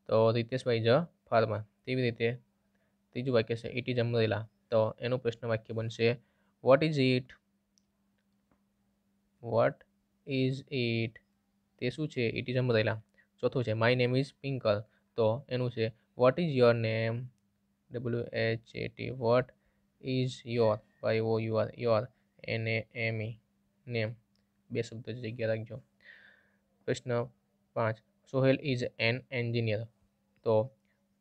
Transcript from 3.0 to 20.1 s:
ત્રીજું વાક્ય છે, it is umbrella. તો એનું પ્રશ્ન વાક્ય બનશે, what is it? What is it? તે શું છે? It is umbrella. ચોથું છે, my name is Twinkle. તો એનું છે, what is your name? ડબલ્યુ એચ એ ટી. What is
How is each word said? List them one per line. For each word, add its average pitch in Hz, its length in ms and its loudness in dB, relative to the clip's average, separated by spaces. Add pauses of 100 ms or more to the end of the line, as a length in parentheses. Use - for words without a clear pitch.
ત્રીજું 127 220 -2
વાક્ય 113 220 2
છે, 113 120 -10
it 120 200 -6
is 123 100 -2
umbrella. 113 420 2 (300)
તો 110 300 2
એનું 123 180 -2
પ્રશ્ન 120 280 -6
વાક્ય 110 280 -4
બનશે, 113 340 0 (560)
what 131 180 8
is 156 160 0
it? 127 380 2 (2000)
What 120 320 2 (520)
is 135 440 -2
it? 117 480 -2 (600)
તે 123 120 -2
શું 151 180 -6
છે? 120 200 -2
It 127 200 -4
is 123 80 -4
umbrella. 110 380 2 (480)
ચોથું 123 220 0
છે, 110 80 -2
my 113 220 4
name 123 220 2
is 139 120 0
Twinkle. 120 520 -2 (380)
તો 113 300 2
એનું 123 220 -2
છે, 113 160 -2 (280)
what 131 240 4
is 175 160 0
your 120 200 6
name? 113 420 -2 (720)
ડબલ્યુ 120 420 -4
એચ 113 420 -2
એ 117 140 -6
ટી. 117 220 -10
What 123 360 2 (560)
is 127 300 -2 (120)